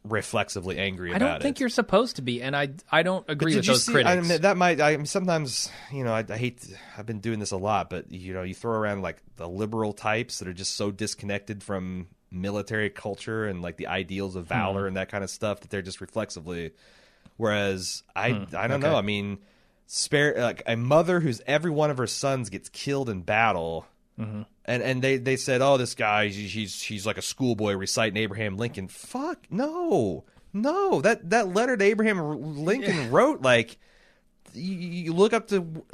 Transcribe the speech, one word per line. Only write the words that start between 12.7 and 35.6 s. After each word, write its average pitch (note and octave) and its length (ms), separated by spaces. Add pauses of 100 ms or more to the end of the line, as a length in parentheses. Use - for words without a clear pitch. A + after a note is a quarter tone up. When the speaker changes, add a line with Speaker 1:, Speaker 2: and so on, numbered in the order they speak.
Speaker 1:
culture A2 580
and, F#2 140
like, F2 160
the F2 120
ideals F#2+ 480
of E2+ 100
valor F#2 360
Speaker 2:
Hmm. G2 60
Speaker 1:
and F#2 80
that F#2+ 140
kind G2+ 120
of F#2+ 60
stuff G#2 320
that - 100
they're G2 120
just F2+ 180
reflexively. F2 680 (680)
Whereas G2+ 640 (140)
I, A2+ 160
Speaker 2:
Hmm. F2+ 240
Speaker 1:
I G#2 120
don't C3+ 140
Speaker 2:
Okay. D3+ 100
Speaker 1:
know. C#3+ 40
I G#2 60
mean, G2+ 360 (480)
spare, - 520
like, A#2 280
a A#2 100
mother D#3+ 440
whose C#3 260
every D3+ 240
one D3+ 200
of B2+ 80
her A#2+ 80
sons C3 440
gets F#2+ 180
killed C#3 420
in F#2 120
battle. F2+ 640 (320)
Speaker 2:
Mm-hmm. G#2+ 240 (220)
Speaker 1:
And, A#2+ 180
and B2+ 200
they, C3+ 140
they B2+ 200
said, B2+ 260
"Oh, C#3 160
this A#2+ 160
guy, G#2+ 320
he's, G2+ 260
he's, G#2 300
he's G#2 240
like G#2+ 100
a F#2 60
schoolboy A2 520
reciting G2 440
Abraham G#2 400
Lincoln." A2 300
Fuck, - 600
no, A3+ 760 (280)
no. D4 480
That, G#3+ 300
that G3+ 240
letter B3 220
to G3 80
Abraham G#3+ 360
R-, D3+ 160
Lincoln D#3+ 600
Speaker 2:
Yeah. B2+ 140
Speaker 1:
wrote, A3 300
like, B2 380 (760)
you, F3+ 240
you E3+ 380
look G3+ 180
up A3+ 160
to, E3+ 460